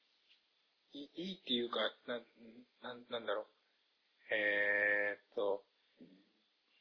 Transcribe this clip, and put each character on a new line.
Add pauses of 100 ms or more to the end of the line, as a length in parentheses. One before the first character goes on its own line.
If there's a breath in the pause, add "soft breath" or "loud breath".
(920)
い-、 (120)
い
い
っ
て
い
う
か、 (300)
な-、 (640)
な-、 (140)
な
ん
だ
ろ
う。 (880)
え
ー
っ
と、 (1160)